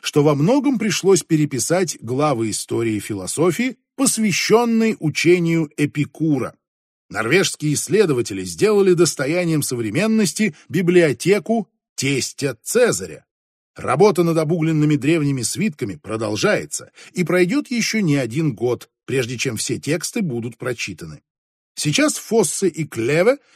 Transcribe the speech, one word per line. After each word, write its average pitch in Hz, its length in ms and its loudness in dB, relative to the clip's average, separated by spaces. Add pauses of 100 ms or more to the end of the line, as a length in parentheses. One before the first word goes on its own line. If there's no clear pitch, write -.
что - 240 2
во 151 100 4
многом 240 420 2
пришлось 185 460 2
переписать 147 800 0
главы 123 500 -2
истории 113 440 -2
и 101 60 -4
философии, 151 760 -2 (200)
посвященные 226 1040 2
учению 165 800 2
Эпикура. 147 800 -2 (560)
Норвежские 147 640 0
исследователи 123 720 0
сделали 190 500 2
достоянием 160 680 0
современности 175 920 0 (120)
библиотеку 180 1000 2 (260)
"Тестя 135 640 -4
Цезаря". 120 640 0 (500)
Работа 170 480 4
над 165 140 0
обугленными 156 580 2
древними 143 460 0
свитками 127 540 -4
продолжается, 110 960 -4 (200)
и 180 120 -2
пройдет 180 460 0
еще 220 300 -2
не 151 160 2
один 131 380 -2
год, 117 360 -4 (140)
прежде 123 340 -4
чем 117 180 -4
все 107 220 -6
тексты 175 440 -4
будут 120 340 -6
прочитаны. 98 640 -10 (520)
Сейчас 269 420 0
Фоссе 196 520 0
и 160 160 -4
Клеве 156 540 0 (180)